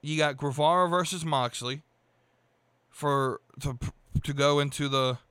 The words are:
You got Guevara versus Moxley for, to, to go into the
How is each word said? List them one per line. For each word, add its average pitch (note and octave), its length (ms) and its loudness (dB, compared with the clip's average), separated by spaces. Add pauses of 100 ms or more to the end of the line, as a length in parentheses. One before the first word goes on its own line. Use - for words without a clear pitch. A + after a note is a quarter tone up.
You D3+ 160 -4
got D3 200 2
Guevara D3+ 500 2
versus E3+ 380 -2
Moxley C3 560 -2 (1080)
for, C#3 520 -2 (180)
to, C3 180 -6 (460)
to D3 100 -4
go C#3+ 260 4
into C#3+ 280 -2
the C3 300 2 (140)